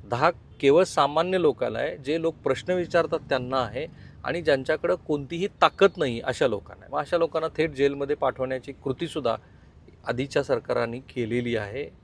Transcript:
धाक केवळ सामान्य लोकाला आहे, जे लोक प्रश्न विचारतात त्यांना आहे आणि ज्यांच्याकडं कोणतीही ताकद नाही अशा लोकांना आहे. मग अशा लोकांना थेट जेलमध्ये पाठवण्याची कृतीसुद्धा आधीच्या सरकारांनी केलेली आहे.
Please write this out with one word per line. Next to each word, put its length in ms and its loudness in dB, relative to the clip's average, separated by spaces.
धाक 240 2
केवळ 240 6
सामान्य 580 2
लोकाला 380 0
आहे, 180 -4
जे 240 -2
लोक 220 -2
प्रश्न 300 -2
विचारतात 460 0
त्यांना 380 -2
आहे 300 -4
आणि 180 -4
ज्यांच्याकडं 540 2
कोणतीही 520 -4
ताकद 500 4
नाही 220 0
अशा 280 0
लोकांना 380 -6
आहे. 80 -12
मग 60 -2
अशा 180 -2
लोकांना 300 0
थेट 140 0
जेलमध्ये 440 0
पाठवण्याची 560 -4
कृतीसुद्धा 640 -4
आधीच्या 360 -2
सरकारांनी 560 -2
केलेली 560 -4
आहे. 280 -6